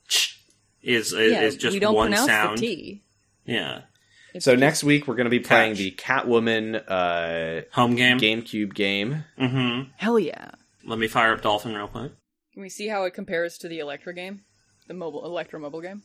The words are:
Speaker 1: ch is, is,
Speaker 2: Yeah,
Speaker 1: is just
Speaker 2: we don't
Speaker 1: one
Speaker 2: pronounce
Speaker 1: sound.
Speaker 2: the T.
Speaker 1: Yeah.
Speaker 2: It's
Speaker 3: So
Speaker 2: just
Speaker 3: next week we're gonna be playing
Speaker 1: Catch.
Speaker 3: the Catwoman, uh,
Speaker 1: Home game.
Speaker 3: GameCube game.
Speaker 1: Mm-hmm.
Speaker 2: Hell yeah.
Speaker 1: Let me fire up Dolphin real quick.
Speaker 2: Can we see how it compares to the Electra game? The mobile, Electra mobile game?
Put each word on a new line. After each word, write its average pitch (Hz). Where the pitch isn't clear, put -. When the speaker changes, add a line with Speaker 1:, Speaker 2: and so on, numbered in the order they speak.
Speaker 1:
ch -
is, 113
is, 110
Speaker 2:
Yeah, -
Speaker 1:
is 110
just -
Speaker 2:
we 202
don't 185
Speaker 1:
one 110
Speaker 2:
pronounce 220
Speaker 1:
sound. 107
Speaker 2:
the -
T. 202
Speaker 1:
Yeah. 85
Speaker 2:
It's 180
Speaker 3:
So 135
Speaker 2:
just 123
Speaker 3:
next 156
week 147
we're 117
gonna 120
be 120
playing 113
Speaker 1:
Catch. -
Speaker 3:
the 95
Catwoman, 113
uh, 85
Speaker 1:
Home 120
game. 123
Speaker 3:
GameCube 110
game. 104
Speaker 1:
Mm-hmm. 127
Speaker 2:
Hell 226
yeah. -
Speaker 1:
Let 110
me 113
fire 113
up 107
Dolphin 107
real 104
quick. 117
Speaker 2:
Can 196
we 190
see 208
how 202
it 185
compares 170
to 180
the 165
Electra 147
game? 190
The 170
mobile, 160
Electra 160
mobile 151
game? 196